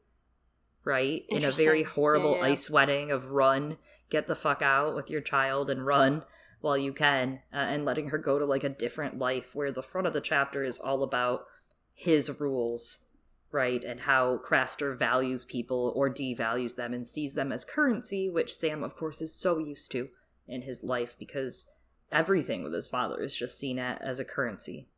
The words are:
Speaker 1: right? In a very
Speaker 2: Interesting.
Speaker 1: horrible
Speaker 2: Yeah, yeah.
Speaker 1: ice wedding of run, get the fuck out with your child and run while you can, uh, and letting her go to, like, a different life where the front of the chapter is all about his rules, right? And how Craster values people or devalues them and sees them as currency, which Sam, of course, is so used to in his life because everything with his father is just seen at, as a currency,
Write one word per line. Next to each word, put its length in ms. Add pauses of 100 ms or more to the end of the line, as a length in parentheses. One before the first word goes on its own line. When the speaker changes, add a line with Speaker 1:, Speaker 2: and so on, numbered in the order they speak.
(840)
Speaker 1:
right? 440
In 140
a 80
very 280
Speaker 2:
Interesting. 60
Speaker 1:
horrible 480
Speaker 2:
Yeah, 40
yeah. 80
Speaker 1:
ice 240
wedding 420
of 200
run, 460 (320)
get 180
the 80
fuck 260
out 340
with 140
your 120
child 480
and 160
run 380 (380)
while 160
you 160
can, 480 (120)
uh, 40
and 260
letting 260
her 80
go 220
to, 60
like, 180
a 60
different 480
life 360
where 180
the 120
front 240
of 60
the 80
chapter 420
is 160
all 240
about 420 (480)
his 460
rules, 600 (520)
right? 320
And 180
how 360
Craster 580
values 480
people 520
or 140
devalues 640
them 180
and 120
sees 300
them 160
as 140
currency, 640
which 260
Sam, 280
of 120
course, 260
is 140
so 220
used 340
to 180 (380)
in 140
his 220
life 360
because 500 (420)
everything 520
with 100
his 140
father 340
is 140
just 220
seen 200
at, 240
as 180
a 60
currency, 640 (100)